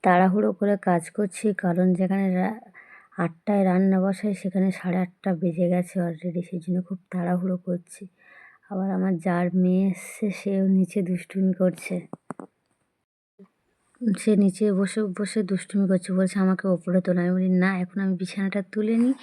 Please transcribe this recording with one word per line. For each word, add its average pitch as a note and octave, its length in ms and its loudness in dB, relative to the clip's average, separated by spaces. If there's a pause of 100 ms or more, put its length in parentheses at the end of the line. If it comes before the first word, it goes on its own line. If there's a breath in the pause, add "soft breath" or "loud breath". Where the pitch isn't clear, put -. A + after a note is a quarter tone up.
তাড়াহুড়ো F#3+ 500 4
করে G3+ 240 0
কাজ F3 340 -2
করছি, G#3 440 -2
কারণ F3+ 400 0
যেখানে F#3+ 400 0
রা-, F#3+ 360 -4 (460 loud breath)
আটটায় F#3 480 0
রান্না F#3+ 360 4
বসাই G3 340 -2
সেখানে F#3+ 360 0
সাড়ে F3+ 280 -4
আটটা F3+ 360 -2
বেজে E3+ 340 0
গেছে F3+ 320 -2
already, E3+ 420 -4
সেই F3+ 160 -10
জন্য F3+ 240 -4
খুব F#3 160 -10 (120)
তাড়াহুড়ো F3+ 460 -2
করছি। F3+ 500 -8 (640 loud breath)
আবার G3 200 -4
আমার F#3 280 0
জার F3 360 0
মেয়ে F#3 340 4
এসছে, - 420 -4
সেও F#3+ 360 -2
নিচে F#3+ 360 2
দুষ্টুমি F#3 500 -2
করছে। F3+ 540 -2 (2000)
সে G#3+ 180 2
নিচে G3+ 360 2
বসে G3 300 0
বসে G3+ 400 -4
দুষ্টুমি F#3+ 460 -2
করছে, F#3 240 0
বলছে, F#3 260 0
"আমাকে F#3 300 2
ওপরে F3+ 320 0
তোলো।" F3+ 200 0
আমি F3+ 100 0
বলি, F#3 180 2
"না, F#3 320 2
এখন F3+ 200 -6
আমি F#3+ 160 0
বিছানাটা G3 460 -4
তুলে G#3+ 340 -2
নিই, B3 160 2 (100 loud breath)